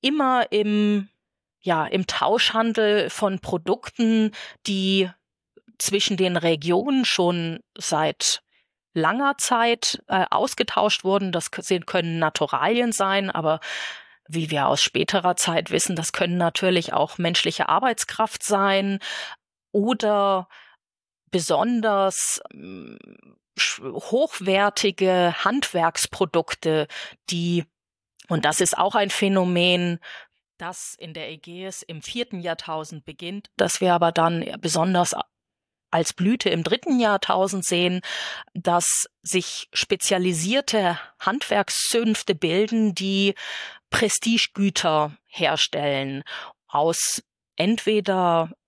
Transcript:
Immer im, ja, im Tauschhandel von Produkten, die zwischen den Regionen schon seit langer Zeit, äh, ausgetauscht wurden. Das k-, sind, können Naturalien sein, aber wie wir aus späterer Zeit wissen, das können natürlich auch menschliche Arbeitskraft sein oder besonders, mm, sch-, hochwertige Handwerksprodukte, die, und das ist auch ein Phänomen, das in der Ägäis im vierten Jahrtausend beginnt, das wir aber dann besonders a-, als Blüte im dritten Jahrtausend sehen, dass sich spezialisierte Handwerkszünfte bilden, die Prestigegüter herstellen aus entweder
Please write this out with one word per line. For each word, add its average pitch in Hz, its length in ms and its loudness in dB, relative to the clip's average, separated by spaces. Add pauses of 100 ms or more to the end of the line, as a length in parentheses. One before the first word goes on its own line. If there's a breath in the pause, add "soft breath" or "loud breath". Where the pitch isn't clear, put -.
Immer 262 520 2
im, 208 560 2 (520)
ja, 160 260 0
im 190 200 -2
Tauschhandel 214 1040 0
von 190 300 -2
Produkten, 220 920 0 (340 loud breath)
die 190 440 0 (680)
zwischen 196 380 0
den 180 200 2
Regionen 175 680 2
schon 175 560 0 (160)
seit - 680 -2 (540)
langer 240 420 2
Zeit, 233 680 0
äh, 185 220 2
ausgetauscht - 760 0
wurden. 196 260 0
Das 170 200 -4
k-, - 120 -10
sind, 180 240 -2
können 170 320 -2
Naturalien 165 760 0
sein, 196 380 0
aber 156 300 0 (680 loud breath)
wie 156 220 -4
wir 143 160 0
aus 135 160 4
späterer 175 540 0
Zeit 175 340 0
wissen, 165 240 0
das 160 180 -4
können 175 240 0
natürlich 175 560 2
auch - 260 0
menschliche 170 500 0
Arbeitskraft 220 760 0
sein 196 560 2 (720 loud breath)
oder 202 800 0 (840 loud breath)
besonders, 196 1120 0 (120)
mm, 73 440 -16 (600)
sch-, - 260 -2
hochwertige 190 1600 0
Handwerksprodukte, 165 1400 0 (420 loud breath)
die, 170 340 0 (640)
und 160 160 0
das 151 160 2
ist - 160 2
auch 190 180 0
ein 202 160 2
Phänomen, 180 880 2 (580 loud breath)
das - 400 -10
in 160 140 -16
der 156 180 -12
Ägäis 175 520 -12
im 160 180 -14
vierten 233 400 -8
Jahrtausend 160 640 -8
beginnt, 175 540 -12
das 190 240 0
wir 185 100 4
aber 170 180 4
dann 165 500 0
besonders 175 520 2
a-, - 140 -4 (640)
als 165 220 0
Blüte 208 380 0
im 170 120 0
dritten 254 380 0
Jahrtausend 196 640 2
sehen, 180 360 0 (540 loud breath)
dass - 540 0 (140)
sich - 500 -4
spezialisierte 180 1300 0 (200 loud breath)
Handwerkszünfte - 1160 0
bilden, 208 600 2
die 196 400 0 (560 loud breath)
Prestigegüter 185 1300 0 (100)
herstellen 143 960 -2 (440 loud breath)
aus - 560 0 (340)
entweder 185 960 2 (160)